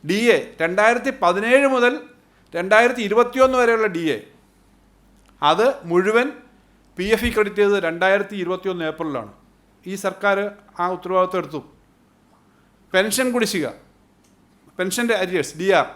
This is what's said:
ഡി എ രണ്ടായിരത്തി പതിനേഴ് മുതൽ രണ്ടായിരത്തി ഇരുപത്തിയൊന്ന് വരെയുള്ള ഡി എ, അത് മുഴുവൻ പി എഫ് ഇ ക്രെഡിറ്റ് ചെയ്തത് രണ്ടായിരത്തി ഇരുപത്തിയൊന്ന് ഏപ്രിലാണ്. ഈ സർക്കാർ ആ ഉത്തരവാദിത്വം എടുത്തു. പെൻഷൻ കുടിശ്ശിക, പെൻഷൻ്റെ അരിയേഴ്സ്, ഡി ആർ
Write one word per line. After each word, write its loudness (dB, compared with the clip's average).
ഡി -2
എ 2
രണ്ടായിരത്തി 2
പതിനേഴ് 2
മുതൽ 2
രണ്ടായിരത്തി 2
ഇരുപത്തിയൊന്ന് 2
വരെയുള്ള 2
ഡി -6
എ, -8
അത് 4
മുഴുവൻ 2
പി -4
എഫ് -4
ഇ -2
ക്രെഡിറ്റ് 0
ചെയ്തത് 2
രണ്ടായിരത്തി 0
ഇരുപത്തിയൊന്ന് -6
ഏപ്രിലാണ്. -8
ഈ -10
സർക്കാർ 0
ആ -2
ഉത്തരവാദിത്വം -2
എടുത്തു. -10
പെൻഷൻ 0
കുടിശ്ശിക, -2
പെൻഷൻ്റെ -2
അരിയേഴ്സ്, -4
ഡി 0
ആർ 0